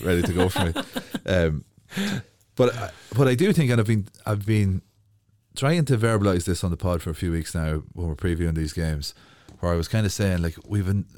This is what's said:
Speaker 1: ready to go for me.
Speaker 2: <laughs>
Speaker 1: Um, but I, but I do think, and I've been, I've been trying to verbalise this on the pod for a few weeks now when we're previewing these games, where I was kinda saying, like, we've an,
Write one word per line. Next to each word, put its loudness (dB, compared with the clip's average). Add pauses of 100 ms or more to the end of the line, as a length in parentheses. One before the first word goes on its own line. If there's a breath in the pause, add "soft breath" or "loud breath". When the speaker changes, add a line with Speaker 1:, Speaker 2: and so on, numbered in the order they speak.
Speaker 1:
ready 2
to 0
go 2
for 0
me. -2
Speaker 2:
<laughs> -6 (420 loud breath)
Speaker 1:
Um, 0 (920 loud breath)
but 2
I, -8 (260)
but 4
I 4
do 2
think, 4
and 4
I've 2
been, 2 (200)
I've -2
been 2 (760)
trying 2
to 4
verbalise 2
this -2
on 0
the -2
pod -2
for -6
a -4
few -2
weeks -4
now -2 (120)
when -4
we're -4
previewing 0
these -2
games, -4 (460 loud breath)
where 0
I 0
was -2
kinda 0
saying, 0
like, -2 (100)
we've -2
an, 0 (120)